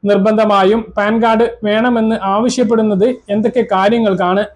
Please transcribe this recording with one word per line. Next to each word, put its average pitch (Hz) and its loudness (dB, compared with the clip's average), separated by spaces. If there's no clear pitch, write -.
നിർബന്ധമായും 208 2
പാൻ 208 0
കാർഡ് 226 2
വേണമെന്ന് 220 0
ആവശ്യപ്പെടുന്നത് 220 0
എന്തൊക്കെ 226 -2
കാര്യങ്ങൾക്കാണ്? 196 0